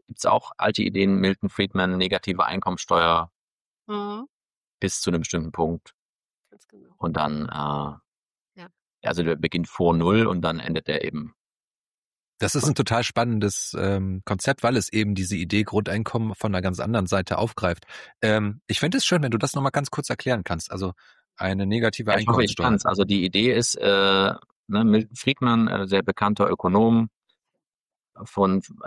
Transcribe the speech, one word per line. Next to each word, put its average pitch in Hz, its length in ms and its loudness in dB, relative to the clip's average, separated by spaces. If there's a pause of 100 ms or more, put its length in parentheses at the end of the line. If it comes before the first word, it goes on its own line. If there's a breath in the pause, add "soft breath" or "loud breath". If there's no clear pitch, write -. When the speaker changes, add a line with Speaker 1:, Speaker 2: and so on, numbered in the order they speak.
Speaker 1:
gibt's - 180 -12
auch - 320 0
alte - 240 0
Ideen, 98 380 2
Milton 95 300 0
Friedman, 92 480 -2
negative 92 480 0
Einkommensteuer 85 840 0 (560)
Speaker 2:
Mhm. 208 400 -6 (520)
Speaker 1:
bis - 220 -4
zu - 100 -2
einem 85 100 0
bestimmten 80 300 -6
Punkt. 82 420 -4 (560)
Speaker 2:
Ganz - 180 -20
genau. - 300 -20
Speaker 1:
Und 80 200 -4
dann, 76 320 -2
äh, 73 1120 -10
Speaker 2:
Ja. 180 80 -18 (340)
Speaker 1:
also 85 200 -2
der 82 120 0
beginnt 82 320 -4
vor 85 260 2
Null 92 340 4
und 90 140 -2
dann 82 180 -2
endet 78 280 -6
der 76 160 -2
eben 78 320 -8 (1040)
Speaker 3:
Das - 160 -2
ist 139 120 0
ein 147 80 2
total 117 300 2
spannendes, 110 760 0
ähm, 95 460 -2
Konzept, 110 380 -2
weil 131 120 4
es - 160 -2
eben 107 240 2
diese 95 220 -2
Idee 95 260 0
Grundeinkommen 107 720 -2
von 104 180 -2
einer 92 80 0
ganz 92 200 -2
anderen 104 260 0
Seite 92 300 0
aufgreift. - 480 -2 (360 loud breath)
Ähm, 107 460 2
ich - 140 -2
fänd 160 140 2
es - 100 0
schön, 170 180 2
wenn 123 80 0
du 117 60 2
das 135 180 -2
noch 143 60 -2
mal 139 80 0
ganz 139 220 -4
kurz - 180 -6
erklären 117 340 -2
kannst. - 260 -6
Also 95 220 -4 (460 soft breath)
eine 95 280 -2
negative 110 460 0
Speaker 1:
Ja, 104 60 4
ich 107 100 -2
hoffe, 120 160 4
ich - 140 -2
Speaker 3:
Einkommenssteuer. - 80 0
Speaker 1:
kann's. 107 200 2
Also 98 200 2
die 101 180 2
Idee 101 300 2
ist, 120 220 0
äh, 98 580 4 (340)
ne, 104 160 2
Milton 110 320 4
Friedman, 117 540 2
äh, 98 180 -2
sehr 98 160 2
bekannter 104 460 0
Ökonom 110 600 4 (1160)
von, 98 360 2 (260)